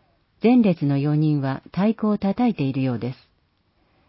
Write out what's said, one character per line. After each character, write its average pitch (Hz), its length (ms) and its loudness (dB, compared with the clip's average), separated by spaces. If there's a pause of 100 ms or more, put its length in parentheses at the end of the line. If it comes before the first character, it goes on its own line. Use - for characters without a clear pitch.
(440)
前 240 180 6
列 175 240 2
の 139 120 0
四 151 220 0
人 151 220 0
は 135 240 -6
太 196 220 -2
鼓 220 200 -2
を 208 100 0
叩 214 320 -2
い 196 40 -2
て 151 100 -4
い 135 80 -2
る 131 120 -4
よ 131 100 -2
う 113 60 -6
で 120 140 -8
す。 - 40 -20 (920)